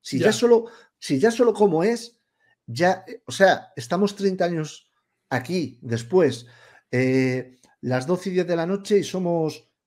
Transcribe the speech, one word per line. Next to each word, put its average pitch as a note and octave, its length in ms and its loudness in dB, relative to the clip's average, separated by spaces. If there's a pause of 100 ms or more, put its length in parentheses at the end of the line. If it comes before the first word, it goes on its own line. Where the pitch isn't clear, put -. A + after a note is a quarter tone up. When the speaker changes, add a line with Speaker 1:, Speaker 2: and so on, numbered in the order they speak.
Speaker 1:
Si - 180 -6
ya - 80 2
Speaker 2:
Ya. G#3+ 60 6
Speaker 1:
solo, A#3 340 4 (320)
si C#3 220 -4
ya A3 100 4
solo A#3 240 2
como G3 300 2
es, A#3 360 -4 (460)
ya, F3 400 0
eh, - 200 -18
o B2 60 -12
sea, F#3 440 4
estamos G3 400 -2
treinta F#3+ 300 -2
años D#3+ 440 -8 (400)
aquí, C3+ 520 -4
después, B2+ 640 0 (440)
eh, B2+ 680 -2 (220)
las B2+ 260 -4
doce F3+ 240 -4
y F3+ 40 -6
diez F3+ 120 0
de F3 100 -2
la E3 100 -2
noche G3 320 -2
y E3+ 60 0
somos E3+ 640 -4 (160)